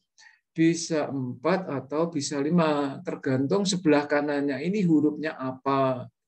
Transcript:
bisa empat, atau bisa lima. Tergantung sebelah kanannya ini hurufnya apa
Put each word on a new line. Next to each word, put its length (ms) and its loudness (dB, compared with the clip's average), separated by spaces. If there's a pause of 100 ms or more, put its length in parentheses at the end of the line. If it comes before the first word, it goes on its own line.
(500)
bisa 600 0
empat, 600 -2
atau 400 -2
bisa 280 -4
lima. 640 2
Tergantung 640 0
sebelah 400 2
kanannya 560 0
ini 240 0
hurufnya 520 2
apa 720 -2 (180)